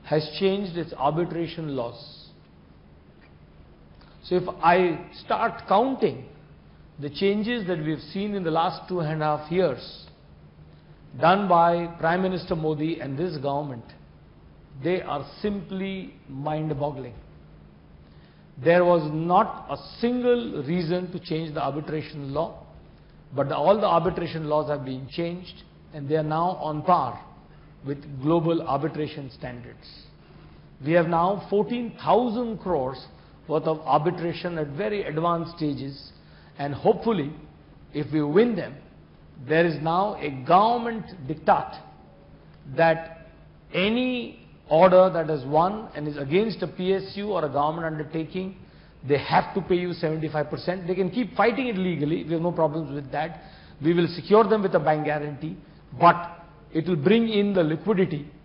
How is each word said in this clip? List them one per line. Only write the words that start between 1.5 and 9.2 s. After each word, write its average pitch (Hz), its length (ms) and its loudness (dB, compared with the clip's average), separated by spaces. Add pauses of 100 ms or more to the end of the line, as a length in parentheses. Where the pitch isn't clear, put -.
laws. - 540 -8 (2000)
So - 120 -2
if 180 120 0 (140)
I 175 440 4 (180)
start 220 440 -2
counting 202 580 2 (760)
the 143 80 -6
changes 208 580 0
that 175 120 0
we've 151 220 -4 (120)
seen 202 220 -4
in 196 100 -4
the 165 60 0
last 165 380 0
two 180 120 -2
and 156 220 -2